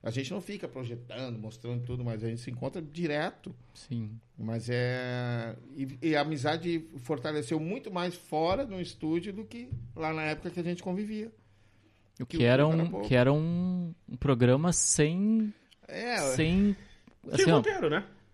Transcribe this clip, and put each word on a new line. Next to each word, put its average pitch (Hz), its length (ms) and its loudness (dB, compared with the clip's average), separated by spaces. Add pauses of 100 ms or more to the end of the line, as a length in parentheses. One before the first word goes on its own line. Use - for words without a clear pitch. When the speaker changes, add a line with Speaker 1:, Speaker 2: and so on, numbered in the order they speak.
Speaker 1:
A 117 60 -4
gente 131 220 -4
não 196 100 -6
fica 202 260 -10
projetando, 120 680 -10
mostrando 120 460 -8
tudo, 123 200 -6
mas 113 200 -4
a 113 60 -2
gente 117 120 -6
se - 80 -10
encontra 135 320 -6
direto. 156 720 -4 (180)
Speaker 2:
Sim. 113 480 -8 (160)
Speaker 1:
Mas 117 320 -4
é... 123 880 -2 (200)
E, 131 260 -6
e 156 140 4
a 143 60 4
amizade 160 680 -2 (160)
fortaleceu 156 560 -2
muito 202 320 -6
mais 180 240 -2
fora 180 500 0
do 190 160 -6
estúdio 170 500 -2
do 214 140 -10
que 240 240 -14 (260)
lá 156 160 -2
na 156 120 -2
época 156 260 -4
que 170 100 -6
a 175 40 -4
gente 175 180 -2
convivia. 214 500 -6 (880)
Speaker 2:
O 123 60 -4
Speaker 1:
Que 170 120 -6
Speaker 2:
que 156 60 4
Speaker 1:
o 117 40 8
Speaker 2:
era 131 160 6
Speaker 1:
tempo 156 100 4
era 165 100 2
Speaker 2:
um, 170 60 0
Speaker 1:
pouco. 104 180 -6
Speaker 2:
que 131 80 4
era 123 180 8
um, 170 600 0 (160)
um 127 80 -8
programa 135 560 4
sem, 208 800 2 (340)
Speaker 1:
É. 233 300 -4
Speaker 2:
sem, 170 580 4 (480)
Speaker 3:
Sem - 100 -6
Speaker 2:
assim, 180 180 6
ó, - 60 8
Speaker 3:
roteiro, 370 300 2
né? 175 160 2 (300)